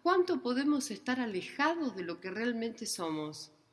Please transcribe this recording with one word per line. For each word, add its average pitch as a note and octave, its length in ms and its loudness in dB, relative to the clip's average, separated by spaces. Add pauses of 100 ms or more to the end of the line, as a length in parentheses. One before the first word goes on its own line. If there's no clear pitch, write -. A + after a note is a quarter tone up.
cuánto F4+ 420 4
podemos C4 500 2
estar B3 260 -2
alejados B3+ 760 0
de F3+ 80 -6
lo E3+ 160 -6
que F#3 100 -6
realmente A3+ 560 -2
somos, D#3 640 -4 (220)